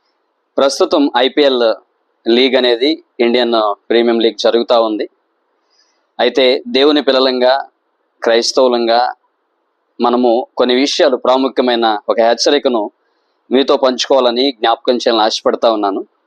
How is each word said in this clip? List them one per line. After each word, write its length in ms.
ప్రస్తుతం 600
ఐపీఎల్ 480
లీగ్ 180
అనేది, 480
ఇండియన్ 380
ప్రీమియం 300
లీగ్ 180
జరుగుతూ 440
ఉంది. 260
అయితే 480
దేవుని 340
పిల్లలంగా, 640
క్రైస్తవులంగా 880
మనము 460
కొన్ని 180
విషయాలు, 420
ప్రాముఖ్యమైన 840
ఒక 120
హెచ్చరికను 720
మీతో 260
పంచుకోవాలని, 760
జ్ఞాపకం 420
చేయాలని 280
ఆశపడతా 540
ఉన్నాను. 300